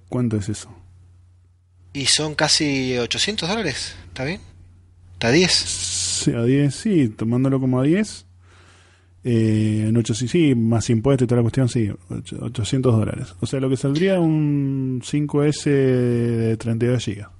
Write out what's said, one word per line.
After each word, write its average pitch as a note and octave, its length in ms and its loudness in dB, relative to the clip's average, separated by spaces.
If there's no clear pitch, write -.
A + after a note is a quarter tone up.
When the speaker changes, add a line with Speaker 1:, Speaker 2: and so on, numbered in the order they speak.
Speaker 1:
cuánto A#2+ 280 -2
es G2+ 120 -4
eso. - 200 -8
Speaker 2:
Y C3+ 140 -6
son D3+ 280 0
casi C#3 640 0
ochocientos D#3+ 500 -4
dólares, G3+ 480 -6
¿está - 160 -10
bien? F3 160 -6
¿Está A2+ 140 -2
a - 40 4
diez? F3 200 4
Speaker 1:
Sí, - 800 -4
a A#2+ 100 -2
diez, C#3 320 2
sí, E3 340 2
tomándolo B2 520 0
como B2+ 200 0
a C3 40 0
diez. F#3 420 0
Eh, G#2+ 600 2
en A2+ 80 2
ocho, A#2 180 2
sí, A#2+ 140 -4
sí, D#3 260 4
más A2+ 360 2
impuestos B2+ 340 2
y A2+ 40 2
toda A#2+ 100 2
la A#2+ 40 4
cuestión, A#2+ 260 0
sí, A2 220 0
ocho, A#2 320 -10
ochocientos B2 540 0
dólares. - 440 -4
O B2+ 60 -2
sea, C#3 120 -4
lo C3 120 -2
que C3 60 2
saldría F3 440 0
un C#3 840 0
cinco D3 400 0
S D3 260 0
de A#2+ 880 2
treinta A2+ 260 -2
y A#2+ 40 2
dos B2 160 0
gigas. G2+ 240 -8